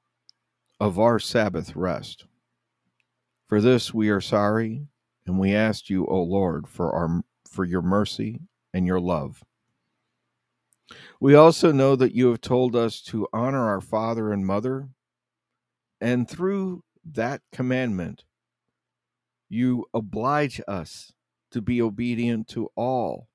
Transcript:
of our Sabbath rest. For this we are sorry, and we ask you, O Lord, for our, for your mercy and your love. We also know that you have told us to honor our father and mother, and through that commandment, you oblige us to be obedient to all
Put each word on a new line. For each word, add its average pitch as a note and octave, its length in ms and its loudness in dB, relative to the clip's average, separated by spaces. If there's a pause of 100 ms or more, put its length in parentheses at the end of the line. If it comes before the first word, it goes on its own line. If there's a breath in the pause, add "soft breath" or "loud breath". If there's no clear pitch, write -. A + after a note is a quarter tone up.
(800)
of G2+ 200 0
our A2+ 200 4
Sabbath F#2+ 560 -2
rest. - 500 -6 (1200)
For G#2 140 2
this A#2+ 320 4
we G#2+ 160 2
are G2+ 100 2
sorry, A2 680 -2 (380)
and F#2 140 -2
we F#2+ 140 2
ask A2 360 0
you, F#2+ 180 0
O F#2 140 0
Lord, F2+ 460 -2
for - 260 -4
our, E2+ 280 0 (280)
for G2 140 -4
your F2 200 -2
mercy G#2 580 -2 (320)
and F#2 140 0
your F2+ 120 0
love. E2+ 440 -4 (1800 loud breath)
We C#3 160 8
also E3 360 8
know C#3 240 4
that B2 200 2
you B2 140 4
have A#2 120 0
told B2+ 340 0
us A#2 280 -2
to G#2+ 280 -6
honor B2 340 -2
our G2+ 160 -2
father A2 520 -4
and G2 120 -2
mother, B2+ 440 -4 (1120)
and A#2+ 260 0
through F#3 560 -4 (280)
that C3+ 300 -4 (100)
commandment, B2+ 720 -4 (1200)
you B2 460 0
oblige A#2+ 760 -2
us - 460 -10 (380)
to A#2+ 100 -6
be A#2+ 200 0
obedient A#2 680 -2
to A2 260 -8
all A#2 600 -4